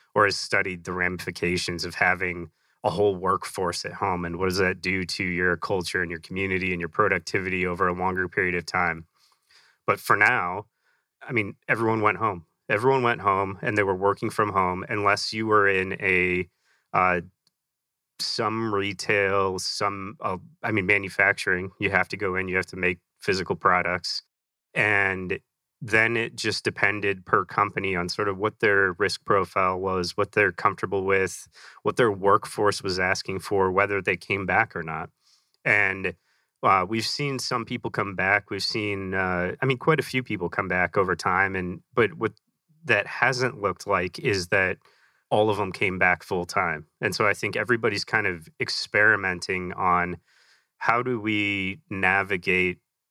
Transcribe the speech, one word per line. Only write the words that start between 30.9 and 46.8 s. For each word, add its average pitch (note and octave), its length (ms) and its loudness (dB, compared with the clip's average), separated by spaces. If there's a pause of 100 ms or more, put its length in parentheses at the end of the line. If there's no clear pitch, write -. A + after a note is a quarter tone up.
with, F#2+ 420 0 (360)
what - 120 0
their A3+ 160 4
workforce G3 720 2
was F#2 160 -2
asking F#2+ 400 -2
for, F#2+ 320 2
whether G2+ 300 2
they F#2 160 -2
came G2 280 -4
back G2 300 0
or F2 80 -8
not. D#2+ 260 -8 (540)
And, G2 520 0 (460)
uh, F#2+ 260 4
we've A2 200 -2
seen C#3 320 -4
some A#2+ 240 -4
people A2+ 260 -6
come G2+ 240 -4
back. F#2+ 360 0
We've G2 120 -6
seen, G2 520 -4
uh, F#2 480 0
I C3 40 -2
mean, C3 120 0
quite D#3 240 2
a - 20 0
few C3 180 -4
people F2+ 280 -4
come G2 180 -4
back F2+ 300 0
over F#2 180 2
time. F#2+ 400 0
And, F#2 260 -6 (120)
but G#2+ 220 2
what A2 180 -4 (500)
that G#2+ 240 0
hasn't B2 540 -2
looked G2 260 -4
like F#2 320 0
is G2 300 -2
that F#2+ 300 0 (500)
all A2 200 4
of G2 80 0
them G2 140 -2
came F#2 260 -2
back F2+ 260 2
full F2+ 220 -2
time. E2 420 -2 (120)